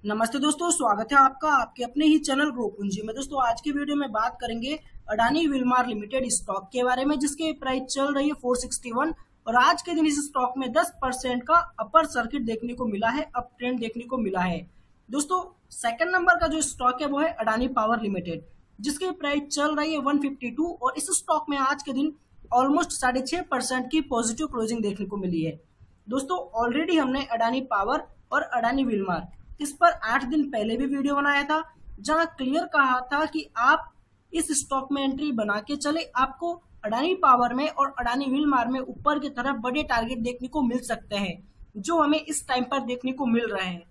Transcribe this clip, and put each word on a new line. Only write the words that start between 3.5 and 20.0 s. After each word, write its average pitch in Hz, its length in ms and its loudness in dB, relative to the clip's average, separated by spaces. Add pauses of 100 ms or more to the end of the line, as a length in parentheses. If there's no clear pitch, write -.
की 294 100 -4
वीडियो 285 240 -2
में 277 160 -2
बात 247 300 -2
करेंगे 233 320 -6 (360)
अडानी 240 380 2
विलमार 247 400 2
लिमिटेड 220 420 -4
स्टॉक 196 340 -2
के 247 200 -4
बारे 247 220 0
में, 294 140 0
जिसकी 311 340 -2
प्राइस 262 320 -2
चल 277 280 -2
रही 277 140 2
है 302 60 0
फ़ोर 247 240 0
सिक्सटी 247 340 -6
वन 294 220 0 (340)
और 226 100 0
आज 339 240 6
के 349 120 -4
दिन 311 120 2
इस 294 140 2
स्टॉक 254 380 -2
में 254 160 -2
दस 240 180 2 (100)
परसेंट 247 420 -2
का 320 140 6 (220)
अपर 311 280 4
सर्किट 247 360 -4
देखने 226 300 -4
को 247 120 -4
मिला 214 240 0
है, 285 140 -2 (120)
अप 247 140 -6 (100)
ट्रेंड 247 200 -2
देखने 226 240 -6
को 254 140 -6
मिला 190 240 -2
है। 175 180 -2 (500)
दोस्तों, 294 320 -2 (300)
second 247 400 -2
number 349 280 4
का 330 80 2
जो 311 160 0
स्टॉक 254 380 0
है 294 60 0
वो 277 120 0
है 320 160 2
अडानी 226 340 0
पावर 226 320 2
लिमिटेड, 175 420 -4 (360)
जिसकी 294 340 -2
प्राइस 294 360 -2
चल 294 260 0
रही 302 180 0
है 302 80 -2